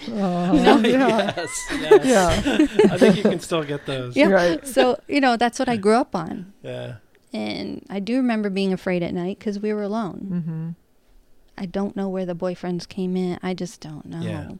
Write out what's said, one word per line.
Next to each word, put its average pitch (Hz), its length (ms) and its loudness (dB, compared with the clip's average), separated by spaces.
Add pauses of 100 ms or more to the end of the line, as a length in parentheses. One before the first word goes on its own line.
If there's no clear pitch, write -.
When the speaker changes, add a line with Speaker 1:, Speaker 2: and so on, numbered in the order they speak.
Speaker 1:
<laughs> - 80 -12
Oh, 185 440 0
Speaker 2:
You 269 100 6
know? - 160 8
Speaker 1:
yeah. 226 540 2
Speaker 3:
<laughs> - 40 -8
Yes, - 340 -8
yes. 302 340 4
Speaker 1:
Yeah. 214 600 4 (180)
Speaker 3:
<laughs> 180 80 4
I 180 40 -2
think 185 200 8
you 208 60 -2
can 175 160 2
still 160 240 -2
get 143 220 -6
those. 127 320 -6
Speaker 2:
Yeah. 285 100 6
Speaker 1:
Right. 190 400 2
Speaker 2:
So, 254 400 2
you 277 140 0
know, 247 160 4
that's 233 220 0
what 262 100 -2
I 233 80 0
grew 202 180 4
up 254 200 0
on. 180 360 -8 (120)
Speaker 3:
Yeah. 123 320 -10 (360)
Speaker 2:
And - 560 -8
I 196 120 -8
do 208 180 -4
remember 220 320 0
being 190 240 0
afraid 180 300 -2
at - 100 -4
night 185 260 -4
'cause 202 200 -6
we 214 120 -4
were 214 120 -4
alone. 202 500 -6
Speaker 1:
Mm-hmm. 160 360 -6 (840)
Speaker 2:
I 196 120 -10
don't 196 280 -4
know 196 140 -4
where 185 160 -4
the 175 100 -6
boyfriends 180 540 -6
came 185 260 -4
in. 180 280 -2
I 185 100 -4
just 175 260 -10
don't 151 280 -14
know. 165 140 -10
Speaker 3:
Yeah. - 280 -8 (100)